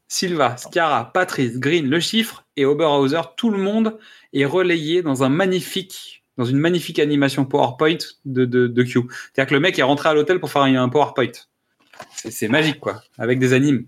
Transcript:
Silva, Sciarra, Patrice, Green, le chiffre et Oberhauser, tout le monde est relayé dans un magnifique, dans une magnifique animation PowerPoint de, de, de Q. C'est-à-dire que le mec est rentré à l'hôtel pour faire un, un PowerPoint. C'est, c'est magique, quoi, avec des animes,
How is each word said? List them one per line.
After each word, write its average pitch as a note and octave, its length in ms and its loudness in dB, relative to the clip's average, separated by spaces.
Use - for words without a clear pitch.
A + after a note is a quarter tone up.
Silva, D3 480 -2
Sciarra, D3 560 -2
Patrice, C3+ 460 -2
Green, C#3+ 300 0
le E3+ 120 0
chiffre - 440 -4
et C#3 80 2
Oberhauser, D3 560 2
tout A#3 140 0
le G3 60 -2
monde G#3+ 400 0
est C#3 120 2
relayé E3+ 560 0
dans C#3 220 -2
un C3 60 4
magnifique, F#3 960 -4
dans B2+ 60 -2
une B2+ 160 0
magnifique E3+ 400 0
animation C#3+ 460 2
PowerPoint C#3+ 520 0
de, B2+ 180 0
de, B2 240 2
de A#2+ 160 2
Q. B2 160 0
C'est-à-dire C3+ 160 0
que D3 40 2
le C#3+ 80 4
mec F3+ 180 0
est C#3+ 40 2
rentré C#3 260 2
à D#3 40 4
l'hôtel D3+ 280 2
pour D3 100 -6
faire C#3+ 120 2
un, C3+ 120 4
un B2+ 140 2
PowerPoint. C#3 420 0
C'est, - 160 -12
c'est - 160 -6
magique, D3+ 320 0
quoi, G#2+ 240 -8
avec B2 180 0
des B2+ 160 2
animes, C3+ 340 2